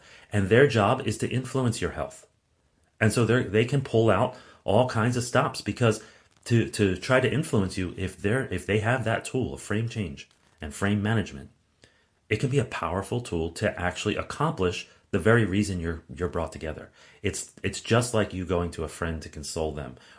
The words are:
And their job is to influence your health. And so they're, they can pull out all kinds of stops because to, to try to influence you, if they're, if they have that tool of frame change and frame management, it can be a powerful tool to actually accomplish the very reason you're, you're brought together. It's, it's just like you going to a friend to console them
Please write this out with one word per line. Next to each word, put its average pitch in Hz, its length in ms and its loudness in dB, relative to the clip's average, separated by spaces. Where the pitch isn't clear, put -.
And 98 160 2
their 120 200 8
job 117 380 4
is 110 120 -2
to - 120 -4
influence 127 520 -2
your 82 100 -2
health. - 360 -10
And 110 120 6
so 120 140 4
they're, 117 180 4
they 104 220 2
can 135 160 0
pull 113 280 4
out 101 260 2
all 123 260 4
kinds 120 280 0
of 117 60 -2
stops 131 380 0
because 110 400 2
to, 117 240 2
to 98 260 2
try 127 240 2
to 120 120 2
influence 110 460 0
you, 92 200 -4
if 92 240 -6
they're, 117 320 0
if 87 120 -4
they 104 140 2
have 120 240 0
that 113 220 -2
tool 110 280 -4
of - 80 -12
frame 113 280 -2
change 92 400 -8
and 73 140 -10
frame 101 280 0
management, 98 480 -2
it 107 80 2
can 131 120 0
be 135 100 2
a 113 60 2
powerful 98 560 -4
tool 82 300 -4
to - 280 -2
actually 90 360 -2
accomplish - 720 -2
the 101 80 2
very 113 260 4
reason 98 340 0
you're, 82 240 -6
you're 82 140 -4
brought 85 240 -4
together. 80 380 -10
It's, - 320 -6
it's 95 160 -4
just 120 340 2
like 104 200 2
you 92 120 -4
going 87 260 0
to 82 120 -8
a 76 60 -6
friend 82 320 -6
to - 80 -14
console 78 420 -6
them 67 240 -10